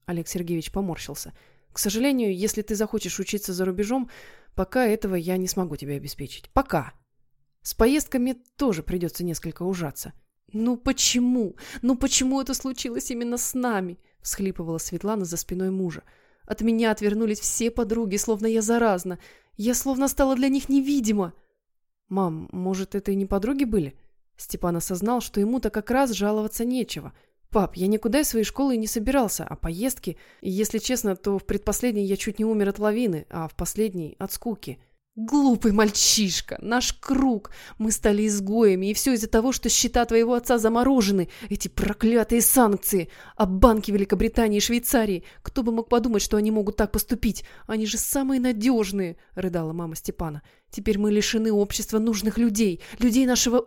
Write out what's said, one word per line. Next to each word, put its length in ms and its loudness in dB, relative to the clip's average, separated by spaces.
Олег 220 -6
Сергеевич 440 -4
поморщился. 600 -6
«К 60 -10
сожалению, 580 0
если 260 -2
ты 120 -4
захочешь 460 -4
учиться 320 -6
за 120 -2
рубежом, 460 -2
пока 320 0
этого 280 0
я 220 -2
не 100 -2
смогу 300 -4
тебе 200 -8
обеспечить. 560 -12
Пока. 400 0
С 120 -10
поездками 600 2
тоже 260 0
придётся 420 -4
несколько 380 -6
ужаться». 500 -6
«Ну 240 0
почему? 800 0
Ну 140 2
почему 440 0
это 140 -4
случилось 560 -6
именно 260 -4
с 180 -6
нами?» 440 -2
всхлипывала 520 -4
Светлана 460 -4
за 120 -6
спиной 340 -4
мужа. 320 -4
«От 160 -8
меня 300 2
отвернулись 500 0
все 300 -2
подруги, 460 -2
словно 300 0
я 140 2
заразна. 580 2
Я 180 0
словно 340 0
стала 260 2
для 140 2
них 200 0
невидима». 640 2
«Мам, 440 -2
может, 420 -4
это 180 -2
и 40 0
не 100 -2
подруги 380 0
были?» 300 -2
Степан 400 -4
осознал, 440 -2
что 200 -4
ему-то 300 0
как 200 -6
раз 200 2
жаловаться 540 -2
нечего. 480 -4
«Пап, 260 0
я 100 0
никуда 340 2
из 80 0
своей 160 0
школы 300 0
и 40 0
не 80 -2
собирался, 580 0
а 120 -10
поездки, 600 -6
если 360 -2
честно, 380 -2
то 220 -2
в 80 -8
предпоследней 580 0
я 120 0
чуть 220 -6
не 60 0
умер 240 2
от 100 -4
лавины, 520 0
а 180 -8
в 60 -16
последней — 640 -4
от 140 -8
скуки». 460 -8
«Глупый 560 4
мальчишка, 880 2
наш 320 0
круг. 580 0
Мы 120 0
стали 360 2
изгоями, 640 2
и 40 -2
всё 200 2
из-за 140 -2
того, 220 2
что 200 -2
счета 340 2
твоего 300 4
отца 240 2
заморожены. 720 4
Эти 200 -4
проклятые 760 2
санкции. 640 4
А 120 2
банки 440 4
Великобритании 680 2
и 20 2
Швейцарии. 640 0
Кто 220 -6
бы 100 0
мог 160 -2
подумать, 320 2
что 160 0
они 140 2
могут 260 0
так 160 0
поступить? 520 -2
Они 200 -2
же 100 -4
самые 460 0
надёжные», 760 0
рыдала 380 0
мама 240 -6
Степана. 460 -6
«Теперь 280 0
мы 120 2
лишены 400 2
общества 480 0
нужных 380 0
людей, 460 2
людей 260 4
нашего 420 4